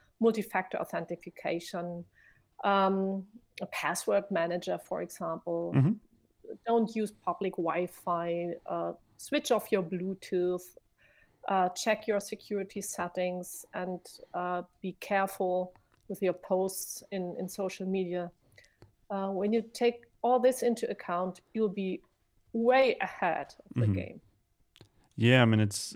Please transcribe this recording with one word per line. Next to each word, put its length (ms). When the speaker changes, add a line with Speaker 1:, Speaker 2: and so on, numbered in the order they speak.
Speaker 1:
multi-factor 580
authentication, 1300
um, 640
a 60
password 640
manager, 460
for 240
example, 720
Speaker 2:
Mm-hmm. 160
Speaker 1:
don't 300
use 160
public 320
Wi-Fi, 960
uh, 280
switch 340
off 200
your 120
Bluetooth, 800
uh, 220
check 380
your 120
security 640
settings, 920
and, 260
uh, 280
be 180
careful 760
with 140
your 120
posts 800
in, 280
in 80
social 400
media. 440
Uh, 200
when 240
you 80
take 320
all 180
this 240
into 260
account, 520
you'll 160
be 320
way 480
ahead 520
of 100
the 60
Speaker 2:
Mm-hmm. 120
Speaker 1:
game. 280
Speaker 2:
Yeah, 280
I 20
mean, 140
it's, 360